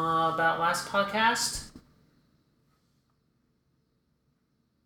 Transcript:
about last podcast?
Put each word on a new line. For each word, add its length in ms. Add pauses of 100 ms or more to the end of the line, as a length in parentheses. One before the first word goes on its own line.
(340)
about 240
last 300
podcast? 840 (3250)